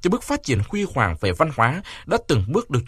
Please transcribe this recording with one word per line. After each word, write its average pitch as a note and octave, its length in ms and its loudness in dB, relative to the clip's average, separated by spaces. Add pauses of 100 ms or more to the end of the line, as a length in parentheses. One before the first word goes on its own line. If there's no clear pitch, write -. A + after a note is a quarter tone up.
cho F3+ 100 2
bước B3 120 0
phát C#4+ 200 -2
triển A2 260 0
huy G3+ 260 -2
hoàng G2 260 2
về F#2+ 120 0
văn D#3 240 2
hóa B2+ 260 2 (240)
đã A#3 120 2 (100)
từng A2+ 200 4
bước F#3+ 220 -2
được B2 180 0